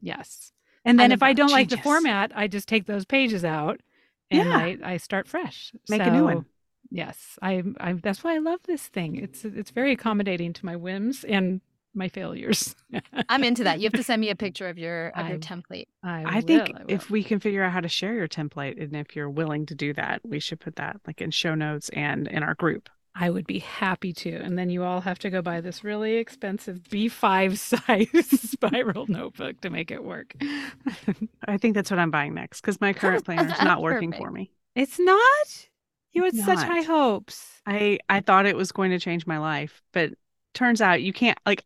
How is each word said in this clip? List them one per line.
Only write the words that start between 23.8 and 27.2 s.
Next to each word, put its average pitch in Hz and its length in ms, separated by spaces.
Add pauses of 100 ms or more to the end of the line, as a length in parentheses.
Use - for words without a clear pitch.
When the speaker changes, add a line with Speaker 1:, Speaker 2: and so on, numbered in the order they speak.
Speaker 1:
to. - 220
And 180 220
then 180 120
you 180 140
all 180 180
have 180 180
to 202 100
go 185 120
buy 170 180
this 175 240
really 214 320
expensive 202 720
B 214 200
five 190 500